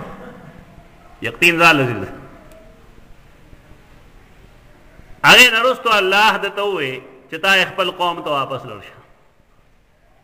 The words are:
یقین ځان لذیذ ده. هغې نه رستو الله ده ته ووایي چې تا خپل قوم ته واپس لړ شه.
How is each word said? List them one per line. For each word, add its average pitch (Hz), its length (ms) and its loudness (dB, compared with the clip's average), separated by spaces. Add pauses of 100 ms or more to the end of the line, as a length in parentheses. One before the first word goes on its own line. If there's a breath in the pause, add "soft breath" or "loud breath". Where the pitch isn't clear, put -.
(1200)
یقین 165 380 -2
ځان 165 160 6
لذیذ 120 280 -2
ده. - 80 -12 (3250)
هغې 233 280 8
نه 233 180 2
رستو 247 180 -4
الله 202 480 2
ده 196 120 -6
ته 202 140 -6
ووایي 143 380 -6 (300)
چې 156 100 -12
تا 190 240 2
خپل 180 260 -4
قوم 175 320 -4
ته 165 60 -8
واپس 135 360 -4
لړ 107 160 -14
شه. - 160 -20 (1300)